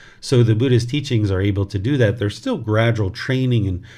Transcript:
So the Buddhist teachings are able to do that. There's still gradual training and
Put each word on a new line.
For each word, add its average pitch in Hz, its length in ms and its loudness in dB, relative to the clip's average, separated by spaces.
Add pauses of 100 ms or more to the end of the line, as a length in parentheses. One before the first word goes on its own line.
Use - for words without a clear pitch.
(200)
So 123 220 2
the 110 120 4
Buddhist 120 360 2
teachings 123 400 -2
are 92 100 0
able 98 260 0
to 101 120 -6
do 123 200 -2
that. 110 200 2
There's 104 180 -2
still 247 220 -4
gradual 110 520 0
training 127 580 -2
and 90 140 -6 (160)